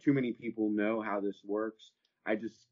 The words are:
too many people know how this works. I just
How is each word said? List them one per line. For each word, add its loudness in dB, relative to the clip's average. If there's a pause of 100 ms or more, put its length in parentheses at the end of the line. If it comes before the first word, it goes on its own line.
too 4
many 2
people -2
know 2
how -2
this -4
works. -4 (380)
I 2
just -8